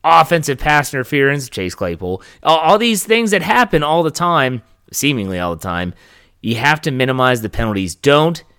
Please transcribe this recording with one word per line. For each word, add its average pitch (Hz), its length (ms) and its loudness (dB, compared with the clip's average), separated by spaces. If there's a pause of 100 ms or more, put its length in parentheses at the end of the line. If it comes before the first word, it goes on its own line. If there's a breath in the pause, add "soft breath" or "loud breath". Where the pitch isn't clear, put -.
offensive 160 560 2
pass 151 340 0
interference, 139 560 -2
Chase 92 240 -6
Claypool, 90 480 -6 (220 loud breath)
all, 160 140 4
all 160 200 4
these 226 240 0
things 220 300 0
that 185 100 0
happen 190 400 2
all 160 220 0
the 156 80 -2
time, 139 500 0 (300)
seemingly 101 480 -2
all 87 160 -4
the 82 60 -16
time. 90 320 -6 (460 soft breath)
You 113 140 -4
have 143 280 0
to 147 100 -4
minimize 127 500 0
the 110 60 -6
penalties. 98 480 -4
Don't 151 480 2 (140)